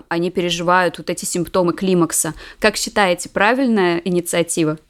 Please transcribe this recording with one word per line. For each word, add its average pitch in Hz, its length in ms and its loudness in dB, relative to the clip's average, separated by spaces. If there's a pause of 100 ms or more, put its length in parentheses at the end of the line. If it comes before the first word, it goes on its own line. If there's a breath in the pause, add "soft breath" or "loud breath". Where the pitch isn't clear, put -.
они 170 220 -2
переживают 175 680 0
вот 165 120 -8
эти - 140 -6
симптомы 175 480 0
климакса. 170 640 0 (260 loud breath)
Как 214 160 2
считаете, 190 520 0
правильная 208 760 2
инициатива? 170 720 0 (120)